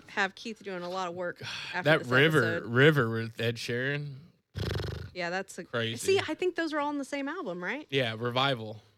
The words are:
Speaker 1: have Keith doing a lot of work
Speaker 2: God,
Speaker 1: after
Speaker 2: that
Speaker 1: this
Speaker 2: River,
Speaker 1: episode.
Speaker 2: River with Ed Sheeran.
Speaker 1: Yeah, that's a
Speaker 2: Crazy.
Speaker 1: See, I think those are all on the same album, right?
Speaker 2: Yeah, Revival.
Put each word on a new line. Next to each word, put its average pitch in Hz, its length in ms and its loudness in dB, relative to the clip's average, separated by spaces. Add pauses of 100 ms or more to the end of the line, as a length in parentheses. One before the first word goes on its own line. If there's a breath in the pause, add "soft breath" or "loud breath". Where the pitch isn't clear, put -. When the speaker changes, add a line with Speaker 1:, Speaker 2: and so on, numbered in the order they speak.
Speaker 1:
have 190 260 -2
Keith - 280 -12
doing 190 200 -8
a 175 80 -8
lot 185 180 -4
of 170 60 -8
work 180 240 -8
Speaker 2:
God, - 100 -12 (240 loud breath)
Speaker 1:
after 180 180 -4
Speaker 2:
that 156 100 8
Speaker 1:
this 123 80 -10
Speaker 2:
River, 139 480 6
Speaker 1:
episode. - 160 -6
Speaker 2:
River 135 380 8
with 113 300 -4
Ed 117 160 0
Sheeran. 135 520 -4 (1040)
Speaker 1:
Yeah, 170 160 -4
that's 190 280 -6
a 175 60 -10
Speaker 2:
Crazy. - 320 -4
Speaker 1:
See, 392 220 2
I 311 160 -2
think 359 220 -2
those 330 160 -2
are 302 80 0
all 285 80 0
on 294 100 -4
the 277 60 -4
same 277 240 -6
album, 254 340 -6
right? 226 280 -6
Speaker 2:
Yeah, 123 280 0
Revival. 120 640 -2 (160)